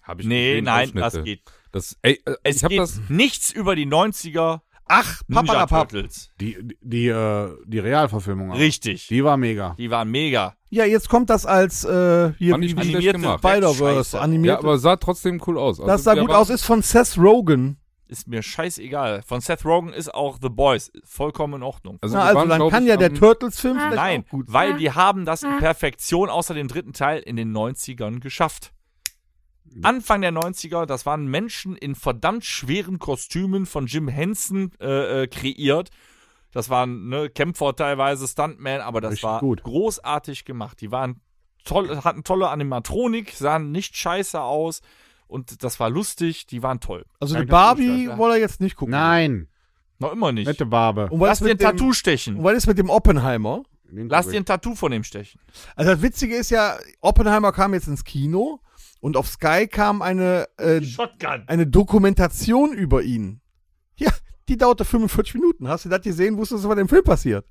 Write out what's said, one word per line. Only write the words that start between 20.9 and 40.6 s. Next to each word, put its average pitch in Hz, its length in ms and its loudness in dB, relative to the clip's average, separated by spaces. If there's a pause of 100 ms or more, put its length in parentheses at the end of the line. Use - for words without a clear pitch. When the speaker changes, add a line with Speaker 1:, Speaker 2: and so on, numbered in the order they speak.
Speaker 2:
Vollkommen 143 520 -6
in 131 60 -12
Ordnung. 123 380 -12
Speaker 1:
Also, 107 160 -4
Speaker 3:
Na, 196 60 4
Speaker 1:
wir 170 60 6
Speaker 3:
also, 196 100 8
Speaker 1:
waren, 165 100 4
Speaker 3:
dann 160 120 4
Speaker 1:
glaub 160 100 4
Speaker 3:
kann 233 140 4
Speaker 1:
ich, 247 40 4
Speaker 3:
ja 214 80 6
der 180 140 4
Speaker 1:
am 143 60 -6
Speaker 3:
Turtles-Film 226 600 4
vielleicht 294 200 0
Speaker 2:
Nein, 180 280 0
Speaker 3:
auch - 60 -20
gut 135 160 -6
sein. - 80 -10
Speaker 2:
weil 190 240 4
die 151 140 -2
haben 185 340 2
das 160 160 -4
in 285 160 -2
Perfektion 165 720 0
außer 170 240 -4
dem 147 140 -6
dritten 120 260 -10
Teil 147 260 0
in - 160 -10
den 113 160 -4
neunzigern 117 680 -6
geschafft. - 520 -6 (1120)
Anfang 220 400 0
der 175 100 0
neunziger, 170 540 -4
das 139 180 -6
waren 147 220 -4
Menschen 185 500 -6
in 139 180 -8
verdammt 156 500 -4
schweren 180 540 -4
Kostümen 185 680 -4
von 147 200 -6
Jim 147 220 -4
Henson, 185 720 -4
äh, 135 440 -2
äh, - 20 -4
kreiert. 139 640 -2 (640)
Das 123 180 -8
waren, 123 400 -2
ne, 147 180 -6
Kämpfer 147 480 -2
teilweise, 139 500 -2
Stuntman, 139 540 -6
aber 113 220 -6
das 110 100 -6
Speaker 4:
Richtig 107 120 -8
Speaker 2:
war 110 160 -4
Speaker 4:
gut. 131 220 -2
Speaker 2:
großartig 147 840 -6
gemacht. 117 340 -12